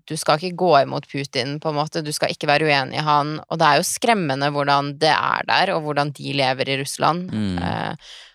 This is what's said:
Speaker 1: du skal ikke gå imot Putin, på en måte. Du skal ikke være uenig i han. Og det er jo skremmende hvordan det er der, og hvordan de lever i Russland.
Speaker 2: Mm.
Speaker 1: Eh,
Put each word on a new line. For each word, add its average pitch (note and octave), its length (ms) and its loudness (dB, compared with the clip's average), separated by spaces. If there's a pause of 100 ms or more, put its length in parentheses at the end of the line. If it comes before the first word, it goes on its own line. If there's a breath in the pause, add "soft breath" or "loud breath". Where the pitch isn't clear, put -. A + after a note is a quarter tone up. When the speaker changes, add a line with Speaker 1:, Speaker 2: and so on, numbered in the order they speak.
Speaker 1:
du D#3 140 -8
skal D#3 180 2
ikke F3+ 220 -8
gå F3+ 80 2 (140)
imot C#3 260 -6
Putin, C#3 500 -4
på D#3+ 120 -4
en D3 80 -2
måte. D3+ 260 -4
Du D3+ 80 -6
skal - 180 0
ikke - 160 -6
være D3 220 4
uenig C#3 320 2
i D#3 40 -2
han. D3 300 2 (140)
Og E3+ 100 -2
det E3 80 6
er D3 140 6
jo F#3+ 80 -2
skremmende D3 640 0
hvordan C#3+ 480 0
det D#3 100 4
er - 380 0
der, F3 260 2
og E3 120 -4
hvordan D3 280 -2
de C#3 220 -8
lever C3 340 0
i C3+ 80 -2
Russland. D3+ 540 -2
Speaker 2:
Mm. G2+ 240 -2
Speaker 1:
Eh, - 540 -6 (240 loud breath)